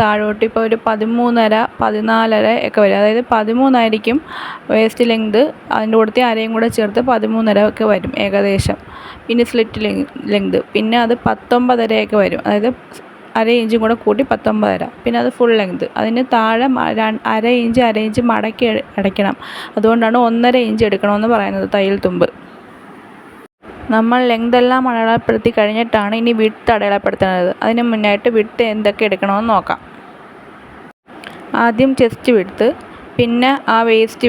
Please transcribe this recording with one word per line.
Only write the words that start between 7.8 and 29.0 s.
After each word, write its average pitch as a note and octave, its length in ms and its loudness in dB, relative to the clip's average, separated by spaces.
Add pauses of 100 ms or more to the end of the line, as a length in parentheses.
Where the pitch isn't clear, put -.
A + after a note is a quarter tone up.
വരും F#3 200 -2 (120)
ഏകദേശം. G3+ 540 0 (540)
ഇനി A#3 200 2
സ്ലിറ്റ് A3 320 -2
ലെ-, G3+ 100 -2 (380)
ലെങ്ത്, G3 260 0 (160)
പിന്നെ A3 300 0
അത് A3+ 100 0 (120)
പത്തൊമ്പതരയൊക്കെ A3+ 960 0
വരും. F3+ 240 -2
അതായത് G#3 240 0 (720)
അര A3+ 80 0 (140)
ഇഞ്ചും A3+ 220 0
കൂടെ A3+ 200 0
കൂട്ടി G#3+ 280 0
പത്തൊമ്പതര, G#3+ 520 0 (200)
പിന്നെ A#3 180 -2
അത് B3 160 -2
ഫുൾ A#3 220 4
ലെങ്ത്. F3+ 260 -4 (140)
അതിന് A#3 240 0 (100)
താഴെ A3+ 420 2
മ-, - 220 -2
ര-, A3 240 -2 (140)
അര A3 100 -2 (160)
ഇഞ്ച്, A#3 260 0
അര G#3+ 100 -2 (100)
ഇഞ്ച് A#3+ 240 -2
മടക്കി A3 400 -2
അട-, A3 120 -4 (140)
അടയ്ക്കണം. G3 400 -2 (400)
അതുകൊണ്ടാണ് A3+ 500 2
ഒന്നര A#3+ 280 2 (120)
ഇഞ്ച് A3 220 0
എടുക്കണമെന്ന് G#3 460 0
പറയുന്നത് G3 300 -2 (120)
തയ്യൽ G3 200 0 (100)
തുമ്പ്. F3+ 200 2 (1600)
നമ്മൾ A3+ 280 2 (100)
ലെങ്ത് A#3 300 0
എല്ലാം B3+ 280 2
അടയാളപ്പെടുത്തി A3+ 680 0
കഴിഞ്ഞിട്ടാണ് G#3+ 640 0
ഇനി A#3 200 2
വിഡ്ത് A3 320 0
അടയാളപ്പെടുത്തുന്നത്. G3 760 0 (160)
അതിന് A#3 260 0
മുന്നായിട്ട് G#3 440 0
വിഡ്ത് A3 280 0 (100)
എന്തൊക്കെ G#3+ 360 -2